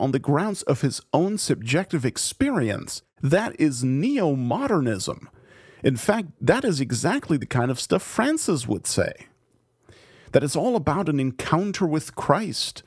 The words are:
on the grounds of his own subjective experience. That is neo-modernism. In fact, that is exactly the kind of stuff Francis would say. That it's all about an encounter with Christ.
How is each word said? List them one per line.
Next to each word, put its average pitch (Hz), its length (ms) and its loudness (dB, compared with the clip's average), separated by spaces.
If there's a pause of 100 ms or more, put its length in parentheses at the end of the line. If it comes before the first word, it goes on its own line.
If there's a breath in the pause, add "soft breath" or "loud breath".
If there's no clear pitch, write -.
on 135 100 0
the 131 80 2
grounds 180 440 0
of - 180 0
his 131 200 -2 (120)
own 190 240 2
subjective 143 680 -2
experience. 135 1000 -2 (180)
That 185 380 0
is 135 260 2
neo-modernism. 147 1400 0 (520 loud breath)
In 135 140 2
fact, 208 340 0 (120)
that 196 240 4
is 160 160 2
exactly 143 560 0
the 117 80 -4
kind 123 260 0
of 123 80 -4
stuff - 240 0
Francis 220 640 0
would 98 180 -2
say. - 420 -2 (1040 loud breath)
That 139 100 4
it's 147 140 -2
all 233 180 2
about 165 340 0
an 143 120 2
encounter 175 680 0
with 151 280 -2
Christ. - 720 -2